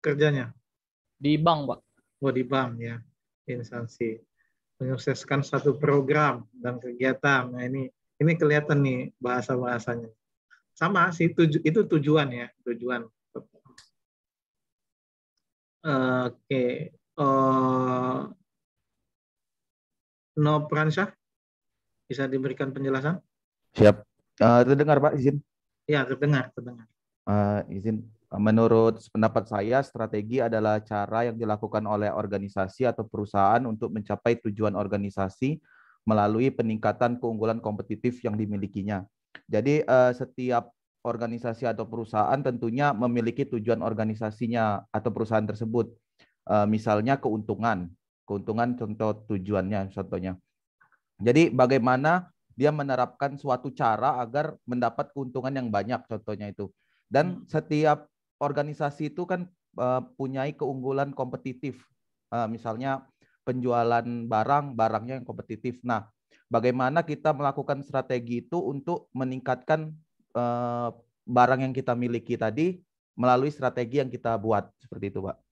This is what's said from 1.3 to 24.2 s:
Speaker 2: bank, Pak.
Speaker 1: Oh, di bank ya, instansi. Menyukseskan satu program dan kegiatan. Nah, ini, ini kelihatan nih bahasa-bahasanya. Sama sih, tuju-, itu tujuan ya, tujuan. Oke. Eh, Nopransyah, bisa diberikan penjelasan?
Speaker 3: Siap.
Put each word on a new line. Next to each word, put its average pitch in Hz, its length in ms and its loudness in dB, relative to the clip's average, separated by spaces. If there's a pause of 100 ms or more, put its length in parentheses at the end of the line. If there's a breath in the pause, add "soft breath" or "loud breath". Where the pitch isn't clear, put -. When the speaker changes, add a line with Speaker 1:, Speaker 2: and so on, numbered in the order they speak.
Speaker 2:
bank, 156 320 2
Pak. - 100 -8 (460)
Speaker 1:
Oh, 127 80 0
di 127 80 0
bank 123 400 -2
ya, 117 160 -8 (480)
instansi. 117 720 -6 (640)
Menyukseskan 131 640 -2
satu 139 320 0
program 139 720 2
dan 123 320 -8
kegiatan. 127 720 0
Nah, 123 80 -8
ini, 131 240 -4 (320)
ini 160 160 4
kelihatan 147 480 2
nih 131 400 -2
bahasa-bahasanya. 120 880 -2 (680 soft breath)
Sama 175 320 4
sih, 165 240 2
tuju-, 156 320 4
itu 165 240 4
tujuan 151 400 4
ya, 120 320 -10
tujuan. 120 480 -6 (2750)
Oke. 127 1120 -2
Eh, 131 1300 0 (2250)
Nopransyah, 156 720 2 (960)
bisa 135 240 -4
diberikan 131 480 -4
penjelasan? 135 480 -2 (480)
Speaker 3:
Siap. 104 320 6 (320)